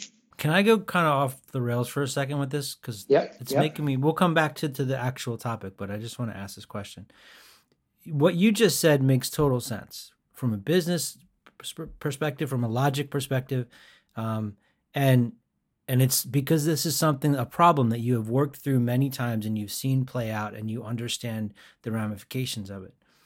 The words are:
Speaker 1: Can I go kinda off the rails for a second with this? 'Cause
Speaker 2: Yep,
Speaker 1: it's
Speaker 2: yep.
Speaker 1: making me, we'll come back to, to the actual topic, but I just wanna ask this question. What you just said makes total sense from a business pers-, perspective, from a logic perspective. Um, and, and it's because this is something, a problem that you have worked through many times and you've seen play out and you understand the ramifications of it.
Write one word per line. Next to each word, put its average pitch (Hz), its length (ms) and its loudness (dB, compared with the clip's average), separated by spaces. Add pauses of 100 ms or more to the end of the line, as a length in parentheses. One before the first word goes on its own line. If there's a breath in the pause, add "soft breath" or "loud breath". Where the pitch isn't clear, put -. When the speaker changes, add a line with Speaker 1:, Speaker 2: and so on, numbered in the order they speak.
(380)
Speaker 1:
Can 151 120 -2
I 180 140 4
go 220 160 6
kinda 170 300 0
off 139 420 0
the 131 100 -2
rails 120 260 0
for - 140 -4
a 139 60 -2
second 139 320 -4
with 135 100 -2
this? 143 240 -4
'Cause 110 340 -12
Speaker 2:
Yep, - 320 2
Speaker 1:
it's 123 120 -10
Speaker 2:
yep. 139 100 2
Speaker 1:
making 156 240 -2
me, 135 120 0
we'll 151 160 2
come 170 200 2
back 156 220 2
to, 156 140 -4
to 135 140 -4
the 131 140 -2
actual 123 400 -4
topic, 110 400 -8
but 101 140 -8
I 104 60 -6
just 113 200 -12
wanna 113 160 -4
ask 98 220 -12
this 104 100 -18
question. 101 400 -12 (1000 loud breath)
What 156 280 4
you 190 180 6
just 202 280 4
said 147 240 6
makes 131 260 4
total 135 320 2
sense - 500 -10 (220)
from 123 180 -2
a 107 60 -2
business 160 640 0 (400)
pers-, - 300 -12 (100)
perspective, 143 500 -4
from 123 140 -2
a 117 40 0
logic 135 440 0
perspective. 131 560 -2 (480 soft breath)
Um, 110 420 -4 (380)
and, 127 380 6 (540)
and 127 140 2
it's 131 240 2
because 143 400 0
this 160 220 0
is 147 80 -2
something, 147 400 2
a 123 100 0
problem 151 460 4
that 117 80 -2
you 120 160 2
have 110 140 0
worked 139 280 0
through 135 220 0
many 127 320 2
times 117 340 -2
and 110 120 -2
you've 104 140 -6
seen 131 340 0
play 117 260 -6
out 104 240 -6
and 110 160 -8
you 117 120 -6
understand 113 720 -6 (300 loud breath)
the 113 80 -6
ramifications 107 800 -6
of 98 120 -12
it. - 120 -20 (300 soft breath)